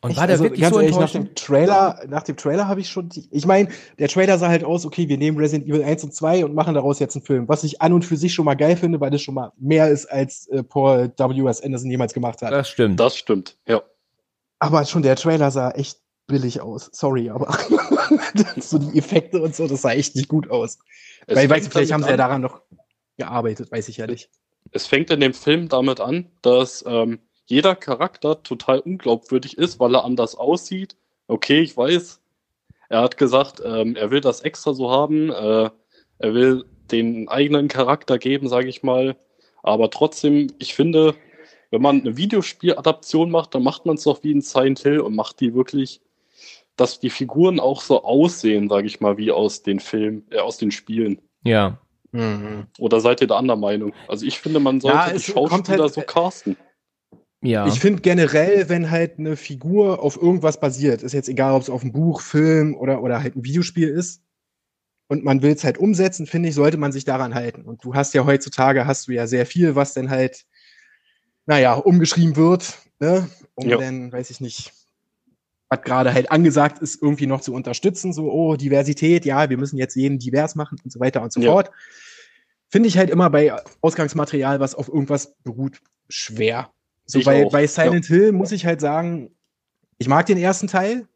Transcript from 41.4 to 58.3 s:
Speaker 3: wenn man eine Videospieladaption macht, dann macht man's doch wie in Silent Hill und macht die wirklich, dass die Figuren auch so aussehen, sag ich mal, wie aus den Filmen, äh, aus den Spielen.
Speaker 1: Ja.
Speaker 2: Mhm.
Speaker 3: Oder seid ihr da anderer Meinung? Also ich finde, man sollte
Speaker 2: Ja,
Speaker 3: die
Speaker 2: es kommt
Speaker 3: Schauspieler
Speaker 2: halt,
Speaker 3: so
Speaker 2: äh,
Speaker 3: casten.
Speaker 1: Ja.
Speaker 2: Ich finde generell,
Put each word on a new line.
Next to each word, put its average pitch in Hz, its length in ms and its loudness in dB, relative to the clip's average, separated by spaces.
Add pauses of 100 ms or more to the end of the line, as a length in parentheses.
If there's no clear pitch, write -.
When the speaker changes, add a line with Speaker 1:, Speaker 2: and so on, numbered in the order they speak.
Speaker 3:
wenn 113 100 0
man 139 200 4
eine 120 140 -4
Videospieladaption 165 1120 -2
macht, 165 240 -2
dann 131 100 -2
macht - 220 -4
man's 156 180 -2
doch 143 200 0
wie 151 80 -2
in 143 100 2
Silent 135 380 0
Hill 147 220 2
und 107 140 -4
macht - 260 -6
die 117 120 0
wirklich, 131 460 -2 (800)
dass - 240 0
die 131 80 -2
Figuren 156 500 0
auch 135 220 -2
so - 240 2
aussehen, 113 640 2
sag 101 160 0
ich - 160 -8
mal, 101 160 0
wie 107 140 -2
aus - 300 -2
den 98 200 -2
Filmen, 107 480 -6
äh, 110 100 -4
aus 107 180 -6
den 104 140 -2
Spielen. 110 480 -4 (240)
Speaker 1:
Ja. 107 360 2 (340)
Speaker 2:
Mhm. 107 540 -6 (120)
Speaker 3:
Oder 113 220 2
seid 120 180 4
ihr 127 80 2
da 104 100 0
anderer 120 200 0
Meinung? 104 340 -4 (160)
Also 107 180 -8
ich - 140 -6
finde, 156 220 0
man 135 180 2
sollte 139 180 2
Speaker 2:
Ja, 175 120 2
Speaker 3:
die 180 80 -4
Speaker 2:
es 196 160 -6
kommt 151 160 0
Speaker 3:
Schauspieler 185 340 0
Speaker 2:
halt, 147 100 0
Speaker 3:
so 156 80 -8
Speaker 2:
äh, 135 40 -10
Speaker 3:
casten. - 500 -4 (880)
Speaker 1:
Ja. 110 220 0
Speaker 2:
Ich 104 140 0
finde 190 240 2
generell, 175 640 4